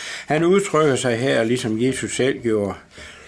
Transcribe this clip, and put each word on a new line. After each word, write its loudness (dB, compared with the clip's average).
Han 0
udtrykker 4
sig 0
her, 0
ligesom 0
Jesus -2
selv 0
gjorde. 0